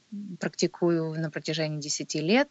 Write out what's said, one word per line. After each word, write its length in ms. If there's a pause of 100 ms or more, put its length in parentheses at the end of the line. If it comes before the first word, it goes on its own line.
(400)
практикую 800
на 100
протяжении 500
десяти 400
лет. 300